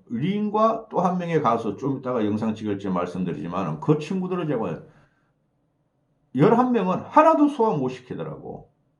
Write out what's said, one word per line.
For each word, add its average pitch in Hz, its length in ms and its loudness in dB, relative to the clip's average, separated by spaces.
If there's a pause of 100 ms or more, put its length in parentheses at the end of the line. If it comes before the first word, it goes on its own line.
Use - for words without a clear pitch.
(120)
린과 208 800 0
또 - 100 -2
한 180 180 0
명의 170 240 0
가수, 113 360 0
좀 135 220 -4
이따가 123 260 -2
영상 107 280 -2
찍을지 101 360 -4
말씀드리지만은 87 880 -4
그 151 180 2
친구들을 180 500 -4
제가 110 340 -4 (1500)
열한 226 380 6
명은 185 260 0
하나도 302 480 6
소화 220 280 0
못 127 140 -2
시키더라고. - 800 -12 (300)